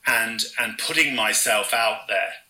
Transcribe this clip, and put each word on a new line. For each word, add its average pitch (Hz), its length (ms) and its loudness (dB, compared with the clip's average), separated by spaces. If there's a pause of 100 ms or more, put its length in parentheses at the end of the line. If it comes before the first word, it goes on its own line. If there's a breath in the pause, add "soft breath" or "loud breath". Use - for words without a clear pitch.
and, 113 380 0 (140)
and 113 180 -2
putting 156 380 0
myself 107 580 2
out 113 340 0
there. 92 260 -2 (160)